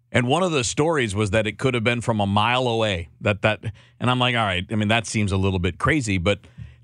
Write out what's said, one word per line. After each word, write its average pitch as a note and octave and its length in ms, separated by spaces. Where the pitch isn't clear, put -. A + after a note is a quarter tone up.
And A#2+ 160
one D3+ 160
of F#3 80
the C#3 140
stories D3 500
was G#2 160
that G#2+ 160
it G#2+ 100
could B2+ 180
have A2+ 100
been A#2+ 160
from A2+ 180
a G#2 80
mile A2+ 400
away. G#2+ 440
That, G#2 220
that, G#2+ 200
and A#2+ 100
I'm B2+ 80
like, B2 160
"All A#2 100
right, F#2+ 280
I - 20
mean, G#2+ 140
that A2+ 180
seems G#2 240
a G2 60
little F#2+ 240
bit F2 180
crazy," B2 400
but F#2 220